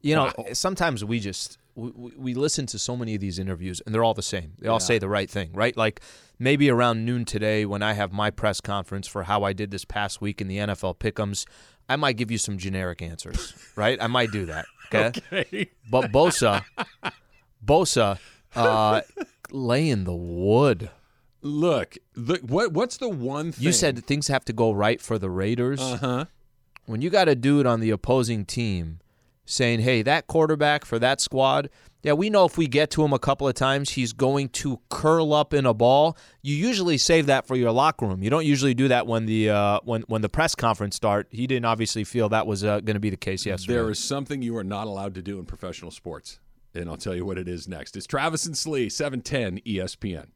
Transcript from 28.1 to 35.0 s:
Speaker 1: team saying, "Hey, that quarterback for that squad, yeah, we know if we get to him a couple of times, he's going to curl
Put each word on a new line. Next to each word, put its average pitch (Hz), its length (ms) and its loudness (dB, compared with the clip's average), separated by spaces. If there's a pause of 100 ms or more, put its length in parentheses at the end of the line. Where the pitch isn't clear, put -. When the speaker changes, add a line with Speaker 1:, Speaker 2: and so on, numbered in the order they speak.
Speaker 1:
team 90 540 -4 (460)
saying, 120 360 2
"Hey, 120 200 4
that 143 260 0
quarterback 151 580 2
for 117 140 -2
that 127 220 2
squad, 135 480 2 (340)
yeah, 151 100 4
we 185 160 2
know 208 160 6
if - 120 0
we 165 100 2
get 143 240 2
to 156 120 2
him 143 100 2
a 127 60 2
couple 139 280 0
of 127 80 2
times, 139 360 0
he's 120 220 -2
going 135 360 0
to 131 300 -4 (100)
curl 156 440 2